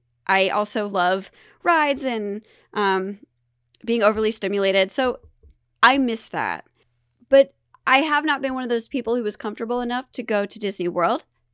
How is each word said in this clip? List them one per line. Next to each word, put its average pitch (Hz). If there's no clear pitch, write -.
I 190
also 208
love 190
rides 302
and, 214
um, 196
being 233
overly 214
stimulated. 196
So 254
I 254
miss 240
that. 98
But 277
I 262
have 302
not 285
been 262
one 254
of 240
those 233
people 240
who 247
was 208
comfortable 233
enough 247
to 233
go 208
to -
Disney 190
World. 175